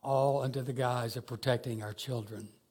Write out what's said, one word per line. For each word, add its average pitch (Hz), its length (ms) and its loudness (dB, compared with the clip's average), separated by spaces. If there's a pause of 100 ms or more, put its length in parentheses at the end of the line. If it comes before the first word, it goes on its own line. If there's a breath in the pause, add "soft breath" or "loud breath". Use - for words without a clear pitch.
all 139 380 4
under 131 200 -2
the 127 100 -4
guise 123 460 0
of 120 80 -8
protecting 117 580 0
our 107 80 -6
children. 107 560 -6 (220)